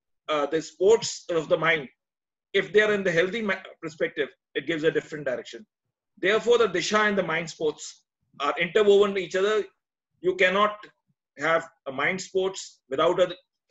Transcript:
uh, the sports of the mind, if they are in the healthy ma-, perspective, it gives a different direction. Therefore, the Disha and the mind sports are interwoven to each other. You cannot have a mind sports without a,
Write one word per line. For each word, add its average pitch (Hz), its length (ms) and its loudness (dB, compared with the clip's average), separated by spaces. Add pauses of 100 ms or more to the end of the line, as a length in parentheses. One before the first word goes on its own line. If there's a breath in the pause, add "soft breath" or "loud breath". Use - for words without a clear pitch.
(300)
uh, 147 180 0
the 160 140 -2
sports - 680 0
of 160 200 -4
the 175 80 2
mind, 160 320 -2 (640)
if 170 200 -2
they 214 80 6
are 214 120 2
in 196 100 -2
the 185 80 -2
healthy 185 300 0
ma-, 196 140 -4 (260)
perspective, 160 480 -6 (260)
it 147 100 -6
gives 156 180 -4
a 160 60 2
different 151 360 -4
direction. 117 380 -8 (540)
Therefore, 214 400 2
the 226 100 2
Disha 202 400 0
and 202 100 0
the 180 60 2
mind 160 260 -4
sports - 540 -6 (360)
are 143 200 -2
interwoven 202 540 4
to 196 60 -4
each 175 160 -4
other. 202 280 0 (580)
You 185 140 0
cannot 196 400 2 (640)
have 160 300 0 (200)
a 139 40 -6
mind 156 280 -4
sports - 600 -6 (100)
without 165 300 4
a, 175 160 2 (360)